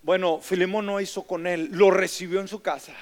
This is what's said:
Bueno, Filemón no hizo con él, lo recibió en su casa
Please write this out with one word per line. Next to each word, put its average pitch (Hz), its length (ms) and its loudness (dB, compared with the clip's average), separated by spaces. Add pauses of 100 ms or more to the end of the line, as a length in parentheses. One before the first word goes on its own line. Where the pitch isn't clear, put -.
Bueno, 180 360 2
Filemón 185 460 0
no 202 140 -2
hizo 196 240 -6
con 175 240 -4
él, 165 240 -2
lo 190 180 8
recibió 185 500 0
en 196 60 -10
su 202 160 -12
casa 151 400 -6